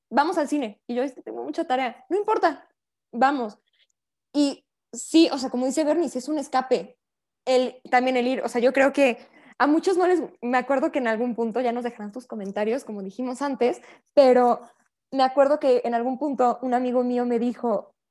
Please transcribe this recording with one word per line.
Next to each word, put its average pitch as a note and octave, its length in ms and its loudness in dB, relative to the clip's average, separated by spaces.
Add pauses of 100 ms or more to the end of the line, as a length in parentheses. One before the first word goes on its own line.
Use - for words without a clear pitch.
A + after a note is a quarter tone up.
(120)
vamos D4 260 0
al D4+ 100 0
cine", B3+ 400 -6
y A#3+ 80 -8
yo, B3 80 -2
"Es C#4 100 -6
que - 100 -20
tengo A#3 200 -10
mucha D#4 220 -6
tarea", B3+ 440 -4
"No F4 80 0
importa, G4+ 500 -2 (440)
vamos". B3 460 0 (760)
Y C#4+ 320 0 (280)
sí, D#4+ 380 2
o C#4 60 -2
sea, B3+ 120 -6
como B3 160 -2
dice C#4 180 0
Bernie, D4+ 260 0
sí - 100 -8
es - 80 -10
un D4+ 100 -4
escape, B3+ 600 -2 (480)
el, B3+ 440 0
también B3+ 280 2
el A#3+ 100 0
ir, B3 140 -2
o A#3 80 -6
sea, A#3+ 120 -2
yo B3+ 120 2
creo C4+ 200 2
que C4 240 2 (400)
a C4 100 2
muchos D#4+ 300 2
no F4+ 100 2
les, F4+ 140 2 (200)
me A#3+ 160 -2
acuerdo C4+ 340 0
que D4+ 80 -2
en B3 80 -2
algún A3+ 280 -2
punto A#3 260 -4
ya B3 100 -2
nos A#3+ 140 -6
dejarán G#3 280 -10
sus B3+ 140 -16
comentarios, G#3 560 -6
como G#3 180 -12
dijimos B3 400 -8
antes, C#4 400 -2 (320)
pero B3 480 6 (500)
me C4 120 2
acuerdo C#4 380 4
que B3+ 240 4
en A#3 100 0
algún A#3+ 240 -2
punto B3+ 420 0
un B3+ 120 -2
amigo B3 300 0
mío B3 220 0
me A#3+ 140 0
dijo, A#3 560 -4 (160)